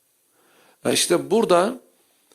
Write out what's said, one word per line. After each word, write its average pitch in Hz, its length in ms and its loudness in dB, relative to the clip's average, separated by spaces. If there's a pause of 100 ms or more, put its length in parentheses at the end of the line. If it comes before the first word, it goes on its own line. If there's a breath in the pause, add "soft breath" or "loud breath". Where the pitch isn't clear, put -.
(840)
Ya 123 80 -2
işte 139 380 -2
burada 202 500 2 (540)